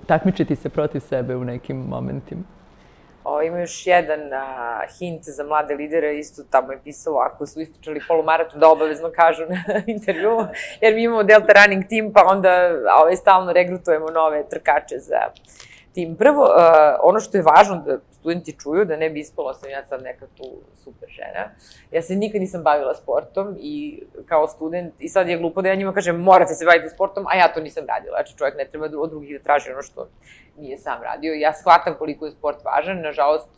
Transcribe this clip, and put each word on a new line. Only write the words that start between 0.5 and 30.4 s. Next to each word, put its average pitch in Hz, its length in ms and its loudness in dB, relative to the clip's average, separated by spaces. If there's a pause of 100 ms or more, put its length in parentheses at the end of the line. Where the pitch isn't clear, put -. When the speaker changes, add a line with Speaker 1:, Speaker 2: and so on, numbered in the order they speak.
Speaker 1:
se - 140 -8
protiv 151 300 -6
sebe 127 360 -6
u 127 80 -8
nekim 127 340 -10
momentima. 127 640 -10 (840)
Speaker 2:
O, 147 160 -4
ima 170 180 -4
još 170 280 -10
jedan, 151 460 0
a, 127 480 -8 (180)
hint 170 240 -10
za 143 200 -12
mlade 147 320 -2
lidere, 151 420 -4
isto 147 320 -16
tamo 131 220 0
je 135 120 -14
pisalo, 147 340 -6
ako 135 280 -4
su 156 160 -12
istočali 156 460 -12
polumaraton, 160 520 0
da 160 100 8
obavezno 156 460 2
kažu 165 340 2
na 185 340 -4
<laughs> 220 120 -6
intervju, 208 500 -4 (360)
jer 220 140 4
mi 226 80 -2
imamo 226 200 0
Delta 208 300 8
Running 196 360 6
Team, 214 240 -4
pa 202 120 8
onda, 190 240 4
a, 156 520 4
ovaj, 170 140 6
stalno 185 380 4
regrutujemo 175 560 0
nove 156 400 0
trkače - 480 -2
za 139 220 -4 (760)
tim 165 200 -8
prvo, 285 300 4
e, - 40 4 (520)
ono 185 180 4
što 208 180 -4
je 180 60 0
važno 175 420 6
da 143 120 -4 (140)
studenti 170 480 -8
čuju, 170 260 -2
da 165 100 -6
ne 160 140 -4
bi 151 100 -12
ispalo 147 340 -10
da 127 60 -20
sam 139 100 -18
ja 139 140 -12
sad 131 200 -12
neka 127 240 -18 (100)
tu - 60 -20 (400)
super - 260 -20
žena, - 340 -14 (480)
ja 165 100 -2
se 185 140 -6
nikad 208 260 -4
nisam 185 220 -10
bavila 147 320 0
sportom 170 640 -6
i 147 440 -12 (220)
kao 156 220 0
student, 170 520 -10
i 165 100 -12
sad 185 180 0
je 175 100 -2
glupo 170 240 -4
da 185 80 0
ja 190 60 0
njima 190 180 -4
kažem, 175 260 -2
„Morate 180 340 6
se 160 120 -6
baviti 165 240 4
sportom”, 196 380 -6
a 185 100 0
ja 175 160 4
to 160 80 -8
nisam 151 260 -12
radila. - 300 -8
Znači, - 200 -8
čovjek 143 200 -4
ne 135 80 -8
treba 156 200 -12
od 151 240 -6
drugih 147 280 -16
da - 60 -20
traži 143 280 0
ono 135 100 -14
što - 260 -16 (500)